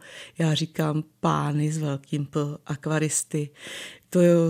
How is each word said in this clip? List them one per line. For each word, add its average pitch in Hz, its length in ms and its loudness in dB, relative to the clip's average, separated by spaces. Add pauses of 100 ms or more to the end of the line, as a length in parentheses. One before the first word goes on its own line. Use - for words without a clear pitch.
(380)
já 160 160 2
říkám, 156 500 -2 (160)
pány 147 520 0
s 156 60 -4
velkým 143 480 -4
P, 147 140 -4 (260)
akvaristy. 151 840 -2 (600)
To 180 120 4
jo, 175 180 8 (100)